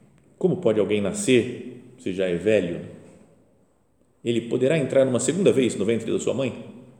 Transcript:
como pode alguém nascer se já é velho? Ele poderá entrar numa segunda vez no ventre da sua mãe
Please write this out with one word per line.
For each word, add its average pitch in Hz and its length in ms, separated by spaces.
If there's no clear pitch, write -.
como 170 200
pode 107 220
alguém 101 220
nascer - 1000
se 95 140
já 92 120
é 87 100
velho? 87 500
Ele 117 180
poderá 135 360
entrar 135 260
numa 127 160
segunda 165 320
vez 113 240
no 101 100
ventre 110 260
da 95 80
sua - 140
mãe 120 400